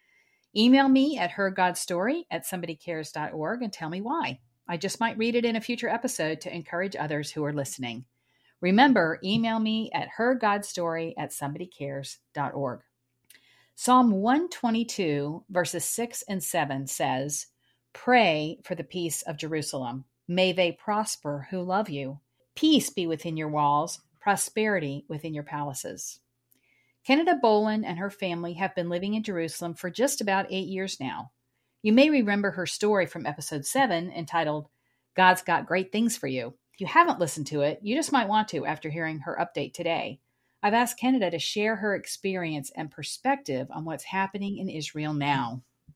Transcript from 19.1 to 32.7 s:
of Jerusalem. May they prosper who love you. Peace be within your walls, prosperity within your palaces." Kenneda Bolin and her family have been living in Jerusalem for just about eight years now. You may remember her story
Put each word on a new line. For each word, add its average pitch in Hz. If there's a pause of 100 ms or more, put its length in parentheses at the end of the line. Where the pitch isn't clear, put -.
of 165
Jerusalem. 135 (200)
May 185
they 175
prosper 170
who 190
love 185
you. 139 (340)
Peace 311
be 180
within 160
your 156
walls, 147 (180)
prosperity 190
within 156
your 147
palaces." - (880)
Kenneda 320
Bolin 214
and 170
her 196
family 175
have 185
been 170
living 175
in 220
Jerusalem 170
for 180
just 262
about 196
eight 190
years 190
now. 123 (520)
You 214
may 269
remember 202
her 185
story 208